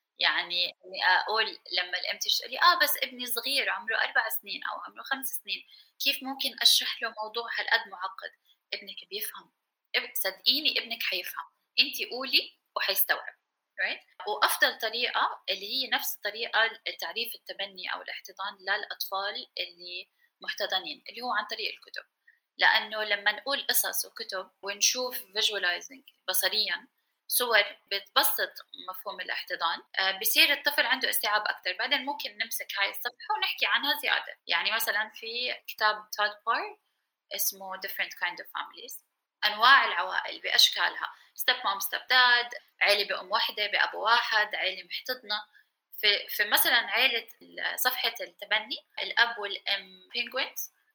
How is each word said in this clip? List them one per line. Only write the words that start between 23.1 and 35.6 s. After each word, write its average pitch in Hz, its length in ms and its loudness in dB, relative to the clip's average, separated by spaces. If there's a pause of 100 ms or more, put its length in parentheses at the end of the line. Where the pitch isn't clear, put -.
نقول - 380 -4
قصص - 340 0
وكتب 185 460 -10 (120)
ونشوف 202 560 0
visualizing 196 920 -2 (160)
بصريًا، 185 600 0 (400)
صور 226 340 6 (240)
بتبسط - 640 2 (380)
مفهوم 185 300 -10
الاحتضان، 175 640 -2 (160)
آه، 190 200 2
بصير 294 340 4
الطفل 285 340 2
عنده 247 240 0
استيعاب 208 360 2
أكتر. - 260 -2
بعدين 254 320 0
ممكن 208 340 -6
نمسك 226 280 -6 (120)
هاي 196 120 2
الصفحة - 460 -6
ونحكي - 300 0
عنها 269 340 2
زيادة. - 460 0
يعني 175 260 2
مثلًا 214 420 0
في 240 400 -6 (120)